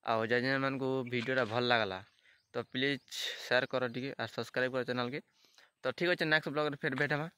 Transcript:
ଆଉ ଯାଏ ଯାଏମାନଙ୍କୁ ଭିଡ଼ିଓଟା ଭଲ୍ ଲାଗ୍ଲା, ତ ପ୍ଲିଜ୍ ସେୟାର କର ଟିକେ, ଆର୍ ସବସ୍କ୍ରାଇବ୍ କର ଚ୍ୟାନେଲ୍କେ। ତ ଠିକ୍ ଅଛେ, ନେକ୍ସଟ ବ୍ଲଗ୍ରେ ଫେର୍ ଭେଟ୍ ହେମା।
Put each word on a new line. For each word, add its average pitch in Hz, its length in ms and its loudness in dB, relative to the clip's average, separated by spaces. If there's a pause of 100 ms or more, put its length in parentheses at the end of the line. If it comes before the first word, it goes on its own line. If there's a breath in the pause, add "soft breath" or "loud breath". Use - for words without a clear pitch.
ଆଉ 113 200 2
ଯାଏ 120 160 2
ଯାଏମାନଙ୍କୁ 135 480 0 (140)
ଭିଡ଼ିଓଟା 123 420 0
ଭଲ୍ 120 220 0
ଲାଗ୍ଲା, 107 320 2 (540 soft breath)
ତ 117 100 -4
ପ୍ଲିଜ୍ 135 400 -2 (340)
ସେୟାର 127 280 2
କର 127 240 0
ଟିକେ, 127 240 -4
ଆର୍ - 180 -6
ସବସ୍କ୍ରାଇବ୍ 127 420 -2
କର 127 100 0
ଚ୍ୟାନେଲ୍କେ। 123 360 -2 (580 soft breath)
ତ - 140 -12
ଠିକ୍ 175 180 0
ଅଛେ, 170 160 2
ନେକ୍ସଟ 156 240 2
ବ୍ଲଗ୍ରେ 147 280 0
ଫେର୍ 139 180 -2
ଭେଟ୍ 143 180 2
ହେମା। 151 140 -2 (100)